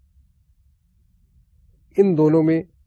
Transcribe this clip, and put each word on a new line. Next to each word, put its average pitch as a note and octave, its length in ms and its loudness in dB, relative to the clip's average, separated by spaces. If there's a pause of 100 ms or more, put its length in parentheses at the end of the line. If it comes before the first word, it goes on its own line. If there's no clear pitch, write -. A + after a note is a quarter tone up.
(2000)
ان F#3+ 200 2
دونوں D#3 260 2
میں D#3+ 180 -2 (260)